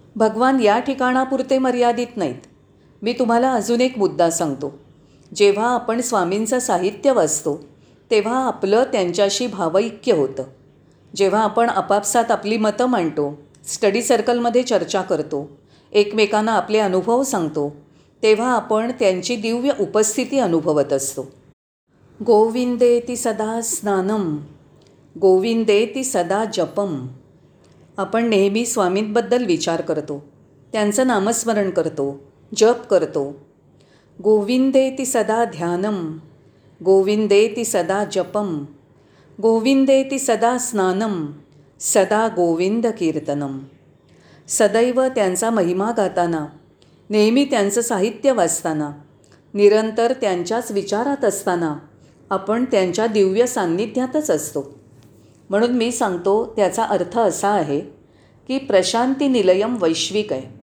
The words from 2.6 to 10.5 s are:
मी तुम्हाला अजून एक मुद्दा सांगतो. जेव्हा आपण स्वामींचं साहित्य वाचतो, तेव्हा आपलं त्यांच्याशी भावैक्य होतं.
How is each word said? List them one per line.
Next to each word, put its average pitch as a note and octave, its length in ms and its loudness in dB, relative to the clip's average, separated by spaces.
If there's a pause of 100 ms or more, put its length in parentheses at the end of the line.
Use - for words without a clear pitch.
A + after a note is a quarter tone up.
मी A3+ 120 -2
तुम्हाला A#3+ 380 2
अजून A#3 300 0
एक B3+ 160 0
मुद्दा E3+ 320 2
सांगतो. C#3+ 500 -4 (560)
जेव्हा G#3 380 4
आपण A#3 280 -2
स्वामींचं G#3+ 580 -2
साहित्य F#3+ 520 0
वाचतो, D#3+ 520 0 (480)
तेव्हा A#3 340 0
आपलं G#3+ 380 0
त्यांच्याशी G3+ 640 0
भावैक्य G3+ 680 -2
होतं. C3+ 300 0 (720)